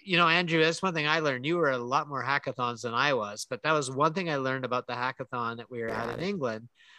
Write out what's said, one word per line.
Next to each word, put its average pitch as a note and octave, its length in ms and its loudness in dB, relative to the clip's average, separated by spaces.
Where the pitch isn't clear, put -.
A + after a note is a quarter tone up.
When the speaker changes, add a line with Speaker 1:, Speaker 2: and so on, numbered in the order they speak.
Speaker 1:
you F3+ 140 0
know, E3+ 100 6
Andrew, E3 360 4
that's E3 200 2
one F#3 100 0
thing D3+ 140 0
I D#3 140 4
learned. C3 260 0
You F3 100 0
were D3+ 140 2
a B2+ 80 0
lot C#3 300 0
more C3+ 140 -4
hackathons B2 580 -2
than A#2+ 120 -4
I C3+ 200 2
was, G#2 360 -4
but B2 140 -8
that D#3 80 2
was D3 180 2
one C#3+ 240 2
thing F3 160 -2
I D3 60 0
learned C3 300 -2
about B2 200 -2
the A#2+ 80 -8
hackathon B2 640 -4
that A#2 140 -14
we B2 100 -8
were A2+ 80 -4
at A2+ 240 -4
in - 60 -6
Speaker 2:
Yeah. F3+ 80 -4
Speaker 1:
England B2 420 -4